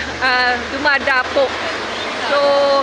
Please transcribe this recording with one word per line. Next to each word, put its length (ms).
ah, 320
dumadapo. 800
So, 80